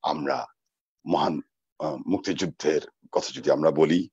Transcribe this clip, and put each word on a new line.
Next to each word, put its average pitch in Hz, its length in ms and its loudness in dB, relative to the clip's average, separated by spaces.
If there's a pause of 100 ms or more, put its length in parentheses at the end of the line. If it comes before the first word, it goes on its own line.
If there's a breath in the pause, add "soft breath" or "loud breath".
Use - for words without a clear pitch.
আমরা 131 460 -2 (580)
মহান, 85 360 0 (380)
আহ, 76 180 -4 (100)
মুক্তিযুদ্ধের 85 720 0 (300)
কথা - 200 -2
যদি 71 200 0
আমরা 76 200 4
বলি 78 420 4